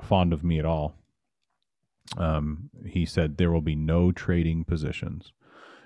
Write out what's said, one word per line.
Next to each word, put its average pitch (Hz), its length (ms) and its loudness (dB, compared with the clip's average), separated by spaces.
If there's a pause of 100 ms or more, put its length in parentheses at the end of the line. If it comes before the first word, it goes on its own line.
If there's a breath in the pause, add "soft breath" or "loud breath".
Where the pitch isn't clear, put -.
fond 90 320 2
of 80 100 -2
me 85 160 2
at 76 60 -2
all, 78 320 -2 (1200)
um, 80 540 -2 (160)
he 90 180 -2
said, 78 320 -2
"There 85 160 4
will 82 80 2
be 78 160 -2
no 85 360 4
trading 82 520 0
positions." 76 680 -6 (540 loud breath)